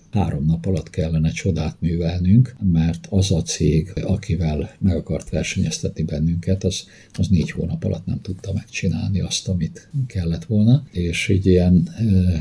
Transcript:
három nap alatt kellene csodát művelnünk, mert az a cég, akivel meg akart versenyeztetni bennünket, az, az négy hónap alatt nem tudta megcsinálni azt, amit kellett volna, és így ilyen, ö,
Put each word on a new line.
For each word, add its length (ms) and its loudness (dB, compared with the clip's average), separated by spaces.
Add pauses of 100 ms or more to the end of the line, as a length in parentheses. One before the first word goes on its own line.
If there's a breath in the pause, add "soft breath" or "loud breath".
(100)
három 360 0
nap 200 0
alatt 240 -2
kellene 400 0
csodát 500 -2
művelnünk, 760 2 (160)
mert 380 0
az 200 2
a 120 2
cég, 500 0 (100)
akivel 760 -2
meg 180 0
akart 340 -2
versenyeztetni 720 -2
bennünket, 640 -2
az, 200 -4 (280 soft breath)
az 160 -2
négy 220 2
hónap 340 -6
alatt 220 -4
nem 160 -4
tudta 300 -8
megcsinálni 680 -4
azt, 280 -6
amit 400 -6 (180)
kellett 380 -4
volna, 460 4
és 380 -4
így 180 2
ilyen, 420 6 (120)
ö, 400 4